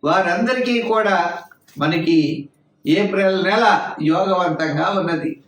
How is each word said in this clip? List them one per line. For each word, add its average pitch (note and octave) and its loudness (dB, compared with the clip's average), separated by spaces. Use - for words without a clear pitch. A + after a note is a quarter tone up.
వారందరికీ G3+ 0
కూడా G3+ 2
మనకి D#3+ 2
ఏప్రిల్ F#3+ 2
నెల A3 2
యోగవంతంగా E3 0
ఉన్నది. E3 -4